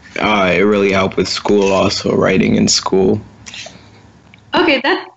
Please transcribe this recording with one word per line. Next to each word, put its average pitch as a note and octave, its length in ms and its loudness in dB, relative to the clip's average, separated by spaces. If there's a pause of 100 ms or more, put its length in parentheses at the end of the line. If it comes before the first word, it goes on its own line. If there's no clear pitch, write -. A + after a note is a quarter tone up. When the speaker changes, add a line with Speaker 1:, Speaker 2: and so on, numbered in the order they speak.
(200)
Speaker 1:
uh, G2 320 0
it F2 100 2
really G2+ 300 2
helped F#2+ 260 -2
with F#2+ 100 0
school G2+ 440 0
also, F#2+ 440 0
writing G#2+ 400 0
in G#2 120 2
school. G#2 540 0 (1300)
Speaker 2:
Okay, D#4 260 2
that, - 360 -4